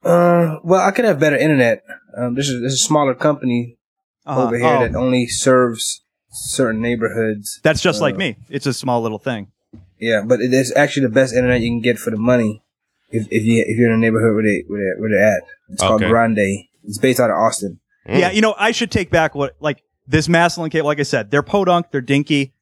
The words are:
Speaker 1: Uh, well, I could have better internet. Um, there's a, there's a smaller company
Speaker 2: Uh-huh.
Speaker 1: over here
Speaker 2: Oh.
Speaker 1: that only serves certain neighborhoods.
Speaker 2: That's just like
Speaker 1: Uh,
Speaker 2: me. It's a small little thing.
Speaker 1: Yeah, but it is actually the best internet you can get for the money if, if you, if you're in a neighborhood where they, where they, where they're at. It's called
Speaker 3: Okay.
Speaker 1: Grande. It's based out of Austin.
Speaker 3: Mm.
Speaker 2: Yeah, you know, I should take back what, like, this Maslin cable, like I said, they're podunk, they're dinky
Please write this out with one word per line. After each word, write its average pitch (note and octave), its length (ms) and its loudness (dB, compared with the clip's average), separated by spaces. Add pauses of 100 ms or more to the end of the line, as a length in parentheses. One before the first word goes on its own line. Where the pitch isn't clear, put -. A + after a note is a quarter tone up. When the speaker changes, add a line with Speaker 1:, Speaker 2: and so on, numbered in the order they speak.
Speaker 1:
Uh, F3 600 2
well, F3+ 220 2
I G3 60 2
could A#3+ 140 0
have E3+ 140 2
better D3+ 180 2
internet. C3 460 2 (340)
Um, A#2+ 160 -4
there's C#3 160 -4
a, B2 100 -4
there's C3 140 -4
a C3 40 -2
smaller D3 360 2
company B2 640 -2 (480)
Speaker 2:
Uh-huh. C3 180 0
Speaker 1:
over A#2 140 0
here A#2+ 100 0
Speaker 2:
Oh. C#3+ 200 2
Speaker 1:
that - 80 -6
only B2+ 320 0
serves B2+ 720 0 (300)
certain A2 500 -4
neighborhoods. A2 800 -4
Speaker 2:
That's D#3 180 0
just G#3+ 200 -2
like C#3 140 -2
Speaker 1:
Uh, - 40 -8
Speaker 2:
me. D#3 180 -4 (120)
It's C#3 160 -8
a C3+ 80 -2
small B2 280 -4
little G#2+ 180 -6
thing. A2 320 -10 (480)
Speaker 1:
Yeah, A2 260 -2
but A#2 160 2
it B2+ 120 0
is C3 220 0
actually C#3+ 320 2
the A2 60 -4
best B2+ 200 2
internet B2 280 2
you A#2 80 -2
can A#2 120 -4
get A#2 180 0
for - 100 -6
the A2 80 -6
money A2+ 460 0 (480)
if, G#2+ 180 -4
if G#2+ 140 -2
you, A2+ 240 2
if A2 100 -4
you're A#2+ 120 4
in A2+ 60 2
a - 20 2
neighborhood A2+ 380 2
where A2 80 0
they, G#2 240 0
where G#2 120 -8 (160)
they, - 60 -14
where A2 100 -4
they're G#2 260 4
at. - 60 -8 (260)
It's - 120 -8
called A2 200 2
Speaker 3:
Okay. G#2+ 80 0
Speaker 1:
Grande. G#2+ 560 0 (180)
It's G#2+ 140 -12
based B2+ 220 2
out A#2+ 100 2
of E2 80 0
Austin. G#2 420 -2 (280)
Speaker 3:
Mm. A2+ 120 0
Speaker 2:
Yeah, F3+ 120 2
you G#3 100 0
know, A3 160 2
I G#3+ 140 0
should A#3 200 -4
take G3 180 -2
back D#3+ 260 0
what, C#3+ 260 -6
like, D3 200 -4 (260)
this C#3 200 2
Maslin E3+ 440 0
cable, D#3 160 0
like D3 120 -2
I D3 40 0
said, A2+ 280 -4
they're C#3+ 120 2
podunk, F3+ 480 0
they're C#3 100 -4
dinky C#3 600 -2